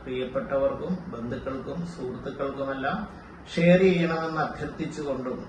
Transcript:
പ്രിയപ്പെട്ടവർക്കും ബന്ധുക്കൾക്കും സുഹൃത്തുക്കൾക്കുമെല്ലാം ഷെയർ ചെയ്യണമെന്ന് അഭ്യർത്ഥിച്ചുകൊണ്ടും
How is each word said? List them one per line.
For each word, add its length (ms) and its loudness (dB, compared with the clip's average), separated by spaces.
പ്രിയപ്പെട്ടവർക്കും 920 0
ബന്ധുക്കൾക്കും 640 -6
സുഹൃത്തുക്കൾക്കുമെല്ലാം 1040 -4
ഷെയർ 340 8
ചെയ്യണമെന്ന് 580 2
അഭ്യർത്ഥിച്ചുകൊണ്ടും 920 -4